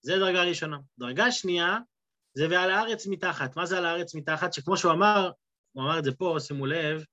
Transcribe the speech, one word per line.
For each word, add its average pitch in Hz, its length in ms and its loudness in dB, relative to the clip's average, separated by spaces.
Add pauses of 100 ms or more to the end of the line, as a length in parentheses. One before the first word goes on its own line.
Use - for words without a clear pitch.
זה 156 180 -4
דרגה 180 240 4
ראשונה. 160 340 -2 (220)
דרגה 135 320 0
שנייה, 180 460 0 (600)
זה 151 120 2
"ועל 180 220 2
הארץ 214 360 0
מתחת". 160 480 -4
מה 170 100 -2
זה 185 120 0
על 175 80 0
הארץ 170 300 -4
מתחת? 156 380 -2
שכמו 165 240 0
שהוא 170 140 4
אמר, 190 400 4 (400)
הוא 135 120 -8
אמר 160 160 0
את 151 40 -4
זה 135 80 0
פה, 165 280 0
שימו 139 260 -6
לב 156 480 -2